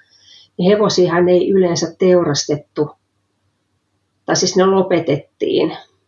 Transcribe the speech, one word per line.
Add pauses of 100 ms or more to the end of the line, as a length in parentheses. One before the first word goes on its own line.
(560)
niin
hevosiahan
ei
yleensä
teurastettu, (1400)
tai
siis
ne
lopetettiin, (320)